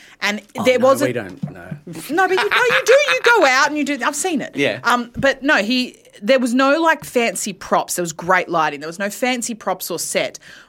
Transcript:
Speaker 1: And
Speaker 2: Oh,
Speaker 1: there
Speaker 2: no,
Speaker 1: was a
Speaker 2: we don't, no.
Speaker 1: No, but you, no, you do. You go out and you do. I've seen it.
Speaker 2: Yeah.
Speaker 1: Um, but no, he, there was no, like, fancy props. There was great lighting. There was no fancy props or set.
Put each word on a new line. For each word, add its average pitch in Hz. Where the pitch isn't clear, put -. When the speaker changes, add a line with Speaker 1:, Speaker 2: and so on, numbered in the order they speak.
Speaker 1:
And 208
Speaker 2:
Oh, 226
Speaker 1:
there 254
Speaker 2:
no, 247
Speaker 1:
was 269
a -
Speaker 2:
we 123
don't, 98
no. 87
Speaker 1:
No, 370
but -
you, 381
no, -
you 480
do. 453
You 539
go 453
out 269
and 302
you 294
do. 277
I've 285
seen 320
it. -
Speaker 2:
Yeah. 123
Speaker 1:
Um, 240
but 269
no, 285
he, 240
there 262
was 240
no, 269
like, 320
fancy 220
props. -
There 180
was 170
great 175
lighting. 156
There 156
was 170
no 202
fancy 247
props 190
or 165
set. -